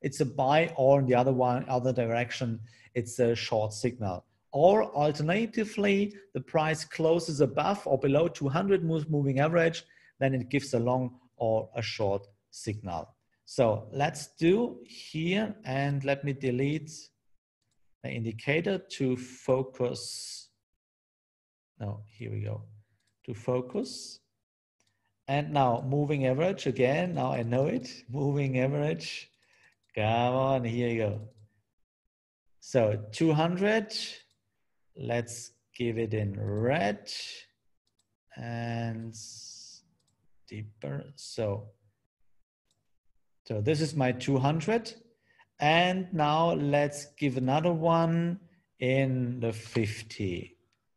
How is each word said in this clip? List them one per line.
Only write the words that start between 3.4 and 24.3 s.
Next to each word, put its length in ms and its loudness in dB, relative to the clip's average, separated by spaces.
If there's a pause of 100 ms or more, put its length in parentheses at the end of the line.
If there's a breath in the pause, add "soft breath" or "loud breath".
signal. 500 -4 (280)
Or 340 6 (100)
alternatively, 1200 0 (180 loud breath)
the 80 -4
price 440 0
closes 560 2
above 440 2
or 140 2
below 280 4
two 200 -4
hundred 360 2
move, 260 -2
moving 300 2
average, 440 2 (360 soft breath)
then 140 2
it 160 -2
gives 240 -2
a 60 4
long 400 0 (180)
or 380 0
a 60 -4
short 460 -2 (240)
signal. 640 -8 (320)
So 460 0
let's 440 -4
do 500 2
here, 680 -4 (100)
and 380 -2
let 200 -2
me 100 -2
delete 580 -2 (1120)
the 80 -8
indicator 640 -2
to 400 -2
focus. 1300 -4 (1300)
No, 280 -8
here 240 -12
we 100 -6
go, 220 -8 (640)
to 80 -8
focus. 880 -6 (1080)